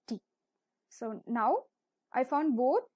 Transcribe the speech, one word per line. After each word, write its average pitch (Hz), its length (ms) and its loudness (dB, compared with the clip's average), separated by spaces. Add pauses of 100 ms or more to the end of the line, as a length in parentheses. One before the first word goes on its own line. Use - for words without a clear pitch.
t. 220 100 -6 (680)
So 220 380 -10
now 233 300 2 (580)
I - 100 2
found - 320 0
both 269 280 2 (120)